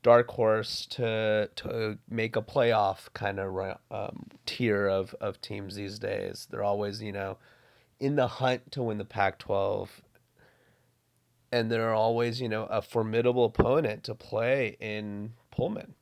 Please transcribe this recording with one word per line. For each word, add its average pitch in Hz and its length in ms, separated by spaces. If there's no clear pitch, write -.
dark 120 300
horse 110 540
to, 110 680
to 110 420
make 113 280
a 113 40
playoff 110 720
kind 98 260
of 95 120
ra-, 95 260
um, - 360
tier 101 420
of, 95 320
of - 220
teams 101 340
these 101 240
days. 101 500
They're - 140
always, 101 380
you 107 100
know, 98 260
in 143 160
the 127 120
hunt 127 460
to 131 100
win 107 160
the 101 60
Pac-twelve. 98 960
And 117 180
they're 113 240
always, 117 460
you 123 80
know, 110 180
a 107 160
formidable 117 640
opponent 117 600
to 110 100
play 117 640
in 107 540
Pullman. - 500